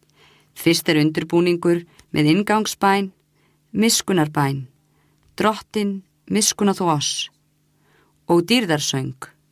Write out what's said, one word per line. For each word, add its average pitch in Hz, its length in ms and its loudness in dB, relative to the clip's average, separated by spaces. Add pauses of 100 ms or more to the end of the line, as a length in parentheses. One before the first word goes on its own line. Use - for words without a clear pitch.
(580)
Fyrst 165 320 0
er 160 100 2
undirbúningur 170 840 0 (280)
með 151 220 2
inngangsbæn, 202 800 0 (580)
miskunnarbæn, 151 920 0 (720)
Drottinn, 202 640 -2 (240)
miskunn 202 480 0
á - 20 -6
þú 185 120 -2 (100)
oss, - 140 -4 (1120)
og 170 240 2
dýrðarsöng, 147 640 -2 (380)